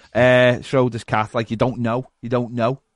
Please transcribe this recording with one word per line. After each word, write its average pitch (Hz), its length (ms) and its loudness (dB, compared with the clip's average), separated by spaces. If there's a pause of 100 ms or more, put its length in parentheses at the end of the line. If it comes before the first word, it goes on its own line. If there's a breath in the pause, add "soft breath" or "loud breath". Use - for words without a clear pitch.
(140 loud breath)
Uh, 127 480 4
Schrodinger's 123 420 -2
cat. 107 300 -2
Like, 117 160 -4
you 117 60 -4
don't 120 220 -2
know. 120 320 -4 (120)
You 120 60 -12
don't 120 260 -2
know. 120 260 -2 (160)